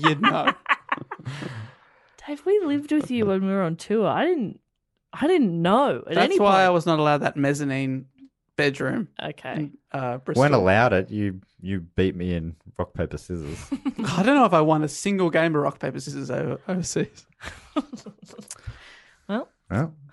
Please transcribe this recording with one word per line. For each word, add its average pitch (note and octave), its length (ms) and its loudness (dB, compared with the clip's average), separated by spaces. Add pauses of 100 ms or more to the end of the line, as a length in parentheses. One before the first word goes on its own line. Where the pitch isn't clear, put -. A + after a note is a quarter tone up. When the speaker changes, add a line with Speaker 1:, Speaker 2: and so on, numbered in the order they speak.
Speaker 1:
you'd D3+ 180 2
know. - 320 2 (1700)
Speaker 2:
Dave, D4 180 -10
we G4+ 160 4
lived D4 300 -2
with D4+ 200 0
you A#3 140 0
when F#3+ 200 0
we F#3+ 60 0
were G3 120 0
on E3 120 -2
tour. G3+ 320 -2
I D#3+ 180 0
didn't, D4+ 340 -2 (520)
I - 160 -2
didn't A3+ 340 2
know G3 360 2 (100)
at D#3 80 -4
Speaker 1:
That's E3+ 100 4
Speaker 2:
any F4+ 140 4
Speaker 1:
why G3+ 120 6
Speaker 2:
point. F#3+ 100 6
Speaker 1:
I F#3 80 6
was E3+ 160 2
not D#3+ 140 2
allowed D3 200 4
that - 180 -2
mezzanine C3+ 680 -2 (500)
bedroom C#3+ 540 -2 (120)
Speaker 2:
Okay. D3 320 -10
Speaker 1:
in, D3 180 -6 (200)
uh, B2+ 280 -4
Bristol. C3 220 0
Speaker 3:
When C#3+ 120 4
allowed G#2+ 400 4
it, F#2+ 180 0
you, G2+ 300 -4 (200)
you F#2+ 200 -6
beat F2+ 340 0
me F2+ 180 -4
in E2 220 -6 (220)
rock, - 160 -6
paper, D#2 240 -4
scissors. D#2+ 420 -10 (100)
Speaker 1:
<laughs> - 20 -20 (340)
I E3+ 180 0
don't C4 140 4
know B3+ 80 6
if F3+ 80 2
I D#3+ 80 6
won D#3 220 4
a D#3 40 0
single F#3 420 -2
game D#3+ 260 2
of D3 60 2
rock, C#3+ 180 -2
paper, C#3 200 -6
scissors C#3 320 -10
over, C#3 360 -4
overseas. - 580 -4 (500)
<laughs> D4 100 -4 (1400)
Speaker 2:
Well. A3+ 180 -6 (240)
Speaker 3:
Well, D#3 240 -2 (180)